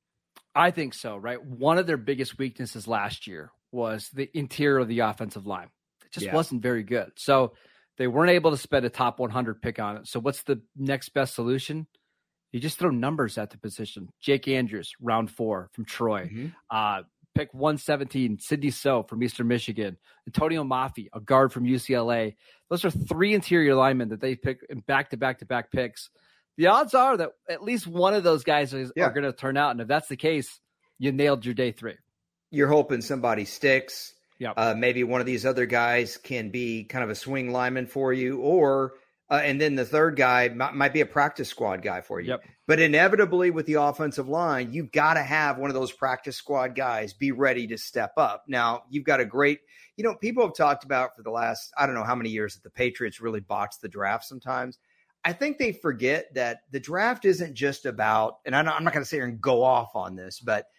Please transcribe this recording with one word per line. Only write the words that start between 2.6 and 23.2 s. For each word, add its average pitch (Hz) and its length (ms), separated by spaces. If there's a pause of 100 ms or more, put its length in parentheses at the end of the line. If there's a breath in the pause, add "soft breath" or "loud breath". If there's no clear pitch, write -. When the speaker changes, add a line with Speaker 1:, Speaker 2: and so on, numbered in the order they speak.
Speaker 1:
last 104 380
year 80 260 (200)
was 113 360
the 139 240
interior 143 460
of 120 100
the 117 120
offensive 107 460
line. 90 220 (340)
It - 100
just 131 140
Speaker 2:
Yeah. - 80
Speaker 1:
wasn't 156 280
very 120 200
good. 104 340
So 135 360 (460 soft breath)
they 127 80
weren't 151 240
able 165 220
to 143 40
spend 131 300
a 113 40
top 120 280
one 123 100
hundred 117 320
pick 120 180
on 104 200
it. - 100
So - 100
what's 135 260
the 131 180 (120)
next 135 360
best 135 240
solution? 135 540 (640)
You 123 80
just 156 180
throw 175 120
numbers 131 460
at 104 140
the - 80
position. 101 500 (120)
Jake 139 280
Andrews, 117 520
round 113 300
four 101 440
from 117 100
Troy. 107 420
Speaker 2:
Mm-hmm. 110 200 (240 loud breath)
Speaker 1:
Uh, 104 320 (320)
pick 151 180
one 147 240
seventeen, 131 600
Sidney 143 320
Soe 135 320
from 117 200
Eastern 120 260
Michigan. 107 500 (280 soft breath)
Antonio 156 380
Mafi, 131 480
a 110 80
guard 131 320
from 123 140
U 127 120
C 131 140
L 117 180
A. 113 240 (360 soft breath)
Those 175 140
are 180 60
three 185 440